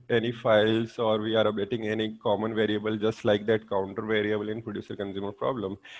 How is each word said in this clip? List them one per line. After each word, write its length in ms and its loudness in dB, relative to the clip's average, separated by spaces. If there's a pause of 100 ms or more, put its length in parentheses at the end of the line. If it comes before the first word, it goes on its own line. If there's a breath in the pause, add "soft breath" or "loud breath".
(100)
any 220 2
files 640 2
or 220 2
we 160 0
are 80 4
updating 460 -2
any 320 -2
common 320 0
variable, 420 0
just 280 -2
like 220 2
that 220 2
counter 340 -2
variable 460 0
in 140 -6
producer 340 -8
consumer 360 -6
problem. 460 -4 (220 loud breath)